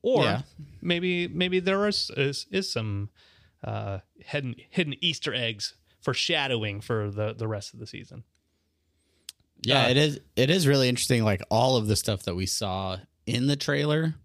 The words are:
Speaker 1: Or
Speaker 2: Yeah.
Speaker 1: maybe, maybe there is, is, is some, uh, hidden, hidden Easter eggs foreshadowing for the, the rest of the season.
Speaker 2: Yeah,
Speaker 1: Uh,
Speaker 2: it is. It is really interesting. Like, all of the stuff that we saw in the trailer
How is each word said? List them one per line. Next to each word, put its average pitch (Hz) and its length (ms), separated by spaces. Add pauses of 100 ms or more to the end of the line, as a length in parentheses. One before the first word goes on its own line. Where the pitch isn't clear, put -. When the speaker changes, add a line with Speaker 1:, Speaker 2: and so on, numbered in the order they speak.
Speaker 1:
Or 233 220
Speaker 2:
Yeah. 113 180 (400)
Speaker 1:
maybe, 175 460
maybe 180 320
there 196 260
is, - 300
is, 139 340
is 190 200
some, 104 400 (520)
uh, 101 360 (200)
hidden, 131 380 (140)
hidden 151 300
Easter 151 320
eggs 113 420 (260)
foreshadowing 123 800
for 107 300
the, 107 240
the 117 120
rest 107 260
of 117 80
the 110 60
season. 120 380 (1400)
Speaker 2:
Yeah, 127 220
Speaker 1:
Uh, 117 60
Speaker 2:
it 127 60
is. 147 240 (160)
It 131 140
is 175 160
really 135 220
interesting. 123 360
Like, 101 260
all 127 260
of 110 100
the 104 100
stuff - 280
that 90 100
we 92 120
saw 95 500 (300)
in 120 200
the 143 100
trailer 151 580 (100)